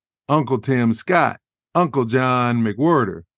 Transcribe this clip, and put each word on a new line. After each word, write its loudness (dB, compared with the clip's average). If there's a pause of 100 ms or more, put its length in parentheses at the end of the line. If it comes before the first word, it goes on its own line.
(280)
Uncle 0
Tim 0
Scott, -2 (360)
Uncle 0
John 0
McWhorter. 0 (160)